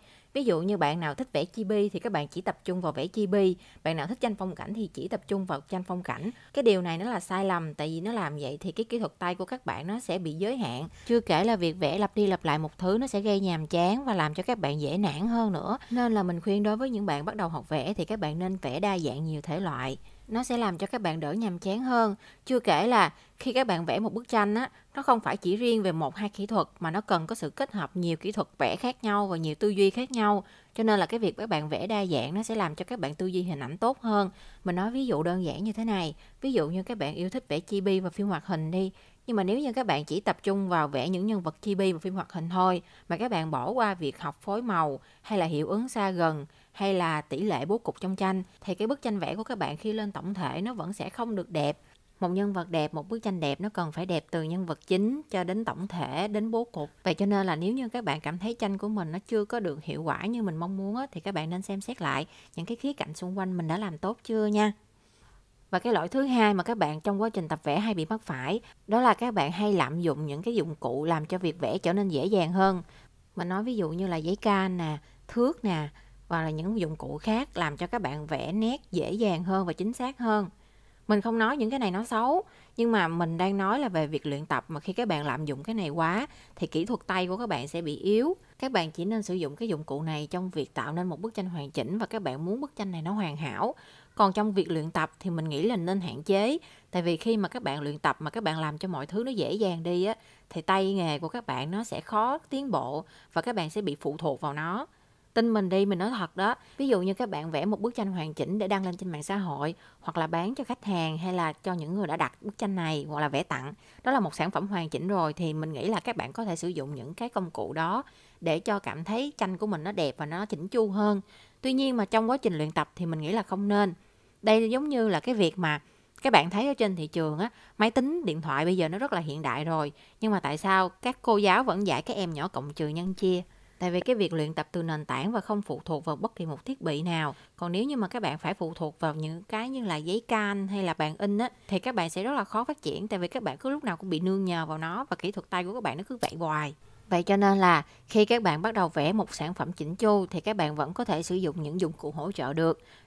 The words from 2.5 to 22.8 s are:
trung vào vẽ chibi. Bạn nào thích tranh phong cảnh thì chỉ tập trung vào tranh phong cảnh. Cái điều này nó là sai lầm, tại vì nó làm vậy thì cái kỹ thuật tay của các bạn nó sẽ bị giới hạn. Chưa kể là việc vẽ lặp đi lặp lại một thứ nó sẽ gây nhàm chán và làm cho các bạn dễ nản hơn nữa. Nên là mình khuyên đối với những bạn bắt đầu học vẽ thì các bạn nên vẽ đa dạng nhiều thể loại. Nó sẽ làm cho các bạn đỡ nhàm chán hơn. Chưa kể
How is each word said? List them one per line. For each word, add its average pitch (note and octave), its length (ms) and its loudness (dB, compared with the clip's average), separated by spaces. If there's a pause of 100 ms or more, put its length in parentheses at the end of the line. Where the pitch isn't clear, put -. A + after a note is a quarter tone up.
trung F3+ 160 -2
vào E3 120 -2
vẽ C#3+ 140 -2
chibi. G3 500 2 (280)
Bạn D#3+ 120 0
nào C#3+ 100 -2
thích A3+ 140 -4
tranh A3+ 140 0
phong F#3 200 -6
cảnh D#3+ 200 -8
thì G#3+ 200 -6
chỉ D3 140 -8
tập G#3 200 -4
trung G3 160 0
vào D#3+ 160 -4
tranh F3+ 220 -6
phong F3+ 200 -6
cảnh. D3+ 280 -6 (240)
Cái C#4+ 80 2
điều G3+ 200 8
này E3 160 -2
nó G#3 120 -4
là G#3+ 100 -2
sai F#3+ 240 -2
lầm, E3+ 300 0
tại D3+ 140 -4
vì E3 120 -4
nó G3+ 120 -4
làm D#3+ 280 -4
vậy C#3+ 200 -6
thì F#3 120 -6
cái A3+ 120 -4
kỹ A#3 140 -4
thuật G#3+ 200 -4
tay F3+ 160 -2
của F#3 100 -6
các B3+ 220 -8
bạn A2+ 200 -4
nó G#3+ 140 -4
sẽ F3+ 180 -4
bị E3 140 -4
giới G3 240 -2
hạn. C3+ 320 -4 (180)
Chưa A#3 140 6
kể E3+ 240 4
là A3+ 120 4
việc E3+ 160 2
vẽ E3 260 0
lặp G#3 180 0
đi G#3 100 4
lặp F#3 180 2
lại D3+ 140 2
một D#3 200 -4
thứ F#3 220 2
nó C4+ 60 0
sẽ G3+ 140 0
gây G3+ 200 4
nhàm E3+ 260 0
chán F#3 380 4
và A#3+ 100 0
làm D3+ 200 2
cho F#3 80 -4
các A#3+ 160 0
bạn D3+ 220 0
dễ D3 180 0
nản F#3 300 0
hơn A#3 240 2
nữa. G3+ 260 -2 (120)
Nên A#3+ 240 2
là G#3 80 2
mình F3 180 -2
khuyên G3+ 220 2
đối G#3 140 2
với C4 140 -2
những G#3 160 -2
bạn D3 180 -2
bắt G3+ 120 -4
đầu F#3+ 120 -2
học D#3+ 200 -8
vẽ D#3 260 0
thì F3 100 -2
các G#3+ 140 -4
bạn D#3 200 -2
nên F#3 180 -2
vẽ D3 240 -4
đa G3 180 2
dạng D3 260 -2
nhiều D#3 160 -4
thể D#3 200 -4
loại. C3+ 380 -4 (300)
Nó A3+ 140 -2
sẽ B3+ 140 -2
làm G3+ 220 0
cho G3 80 -4
các A#3+ 140 -4
bạn D#3+ 200 -2
đỡ D3+ 120 -2
nhàm G3 260 -2
chán G3 240 -2
hơn. A#3 320 4 (320)
Chưa B3+ 140 2
kể F3+ 260 4